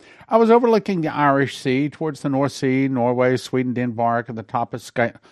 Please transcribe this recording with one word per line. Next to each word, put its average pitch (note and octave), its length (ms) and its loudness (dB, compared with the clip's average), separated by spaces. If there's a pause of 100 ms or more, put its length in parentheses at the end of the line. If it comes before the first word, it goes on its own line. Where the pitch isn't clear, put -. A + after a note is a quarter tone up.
(280)
I - 80 0
was A3+ 140 6
overlooking A3+ 500 4
the D#3 120 -4
Irish C#3 440 2
Sea C#3 320 -2
towards D3+ 320 -8
the D3+ 80 -6
North C3+ 240 -2
Sea, C3+ 340 0
Norway, B2+ 520 0
Sweden, B2+ 340 -4
Denmark, A#2 560 -2
and A2+ 80 -10
the A2 60 -10
top A#2 320 -6
of A#2+ 80 -12
Sc-, A#2 340 -2 (160)